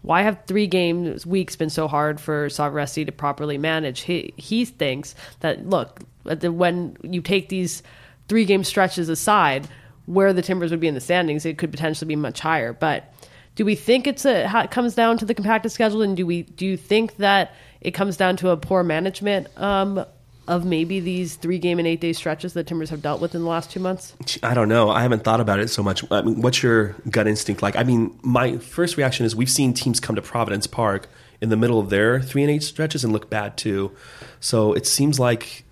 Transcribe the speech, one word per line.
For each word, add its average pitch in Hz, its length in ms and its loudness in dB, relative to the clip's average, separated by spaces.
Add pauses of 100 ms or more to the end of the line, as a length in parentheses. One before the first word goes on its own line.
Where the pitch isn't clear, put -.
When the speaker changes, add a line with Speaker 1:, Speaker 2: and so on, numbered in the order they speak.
Speaker 1:
"Why 170 200 2
have 208 240 0
three 208 200 2
games, 175 600 0
weeks 185 300 -2
been 156 140 -4
so 156 180 -2
hard 151 320 0
for 147 280 -4
Savarese 147 580 -4
to 151 60 -8
properly 147 440 -4
manage?" 156 440 -2
He, - 360 -6
he 233 300 -2
thinks 139 480 -6 (260)
that, - 260 -4
look, 165 340 -2 (260)
at 160 140 -4
the, 175 120 -2
when 175 500 -2
you 175 200 -6
take 190 260 -2
these 185 340 -4 (460)
three-game 202 360 4
stretches 180 440 0
aside, 156 580 2 (380)
where 196 300 4
the 180 80 0
Timbers 175 280 -2
would 165 100 -2
be 165 80 2
in 147 60 0
the 127 60 -4
standings, 160 460 0
it 156 120 -4
could 165 120 -4
potentially 156 380 -4
be 151 80 -2
much 139 240 -4
higher. 147 340 0
But - 380 -2 (440)
do 214 80 0
we 208 100 2
think 247 320 2
it's 277 200 -4
a, 202 200 2
ha-, 208 200 2
comes 240 280 -2
down 233 240 4
to 220 60 -4
the 214 100 -2
compacted 220 380 0
schedule? 220 300 0
And 196 140 0
do 180 100 -2
we, 170 160 -2
do - 240 -10
you 190 100 -2
think 220 400 0
that 196 380 2 (260)
it - 120 -4
comes 190 240 -2
down 185 220 2
to 185 120 2
a 170 60 4
poor 180 260 0
management, 185 680 -2 (100)
um, 196 460 0 (420)
of 170 180 -2
maybe 170 360 0
these 180 360 -4
three-game 175 420 -2
and 170 80 0
eight-day 165 280 0
stretches 160 400 -6
that 165 120 -4
Timbers 165 220 -6
have 151 140 -8
dealt 147 180 -4
with 170 140 -4
in 170 80 -4
the 165 60 -2
last 165 220 -4
two 190 100 -8
months? 185 340 -6 (280)
Speaker 2:
I 117 120 0
don't 110 160 4
know. 113 180 6
I 110 140 2
haven't 120 220 2
thought 113 160 4
about 104 200 2
it 113 80 -2
so 104 140 -4
much. 98 280 0
I 101 120 2
mean, 110 180 0
what's 127 220 2
your 110 340 4 (140)
gut 107 160 4
instinct 104 340 0
like? 120 160 0
I 120 60 2
mean, 120 400 2
my 123 340 2
first 175 400 -4
reaction 127 300 2
is 110 100 0
we've 131 140 0
seen 131 240 2
teams - 260 -2
come - 160 -4
to 101 60 -4
Providence 104 440 -2
Park 101 420 -2 (340)
in 110 80 0
the 110 60 4
middle 117 220 4
of 98 120 0
their 113 320 4
three 139 200 0
and 147 80 4
eight 151 120 0
stretches 151 420 -4
and 110 80 2
look 107 160 -2
bad 104 300 -4
too. 98 340 -2 (480)
So 107 320 2
it - 140 0
seems 139 340 2
like 120 520 -2